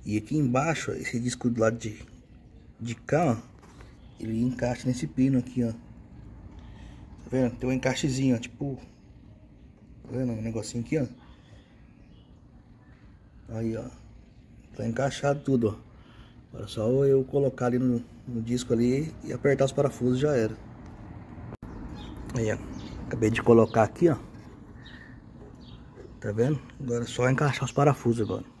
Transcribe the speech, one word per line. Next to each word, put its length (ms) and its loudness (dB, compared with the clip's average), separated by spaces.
E 140 -2
aqui 180 -2
embaixo, 540 2
ó, 40 -2
esse 240 -4
disco 300 -2
do 140 2
lado 160 4
de, 200 -8
de 160 -6
cá, 380 2
ó, 220 -6
ele 220 -4
encaixa 440 -2
nesse 200 0
pino 320 2
aqui, 260 0
ó. 80 0
Tá 1600 -16
vendo? 260 2
Tem 140 -2
um 20 2
encaixezinho, 640 2
ó, 20 -2
tipo, 400 -8
tá 100 -16
vendo? 200 -2
Um 100 -6
negocinho 420 -4
aqui, 140 0
ó. 80 0
Aí, 280 -4
ó. 80 -8
Tá 100 -4
encaixado 540 0
tudo, 280 4
ó. 260 -6
Agora 140 -10
é 40 -12
só 360 2
eu 200 6
colocar 420 0
ali 120 2
no, 260 2
no 140 -4
disco 320 0
ali 400 2
e 80 -6
apertar 320 4
os 80 0
parafusos, 460 2
já 180 2
era. 200 2
Aí, 180 0
ó. 60 -2
Acabei 240 2
de 120 0
colocar 420 8
aqui, 260 4
ó. 60 2
Tá 120 -2
vendo? 260 2
Agora 240 -2
é 20 -8
só 220 2
encaixar 360 2
os 80 -4
parafusos 500 4
agora. 220 -2